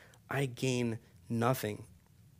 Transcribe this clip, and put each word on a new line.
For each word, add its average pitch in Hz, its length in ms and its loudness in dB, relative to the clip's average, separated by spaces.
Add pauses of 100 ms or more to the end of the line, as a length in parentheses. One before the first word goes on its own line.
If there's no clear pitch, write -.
(300)
I 139 160 0
gain 123 520 0 (300)
nothing." 117 560 0 (560)